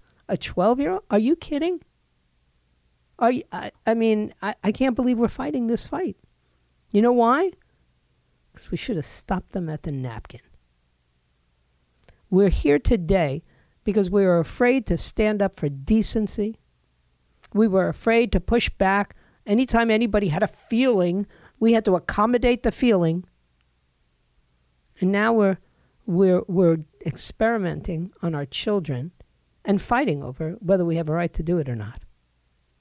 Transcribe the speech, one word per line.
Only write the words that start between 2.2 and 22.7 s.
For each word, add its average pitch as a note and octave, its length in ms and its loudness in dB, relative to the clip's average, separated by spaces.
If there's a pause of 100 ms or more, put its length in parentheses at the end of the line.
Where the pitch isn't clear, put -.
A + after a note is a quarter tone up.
Are A#3+ 120 2
you, B3 200 -4
I, - 200 -12 (140)
I A3+ 80 0
mean, A3 480 0
I, G#3 220 -6
I G#3+ 80 0
can't C4 240 -2
believe B3 240 0
we're A#3 80 2
fighting C4 400 -6
this A#3 180 -2
fight. D4 320 -8 (760)
You G#3 100 2
know A#3+ 100 4
why? B3+ 400 2 (1000)
'Cause - 180 -20
we F3 60 -4
should A#3+ 180 -6
have D3+ 100 -6
stopped - 460 -8
them F3 180 -6
at D3+ 140 -10
the D#3+ 80 -8
napkin. B2 500 -10 (1900)
We're F#3+ 200 4
here C#4+ 300 2
today E3+ 640 0 (400)
because G3 260 0
we G3 160 2
were F3 140 4
afraid B3 480 0
to F3 100 0
stand G#3+ 440 -2
up G3 180 -2
for D3 100 -2
decency. G#3 920 -2 (920)
We G#3+ 140 4
were F#3 200 2
afraid A3+ 440 0
to F#3 80 2
push A#3 300 0
back. G3 460 0 (300)
Anytime A#3 460 2
anybody G#3+ 380 2
had D#3+ 120 -2
a G3+ 60 2
feeling, G3+ 800 0 (320)
we A3+ 140 4
had A3 120 2
to F#3 100 4
accommodate A#3+ 680 0
the A3 80 0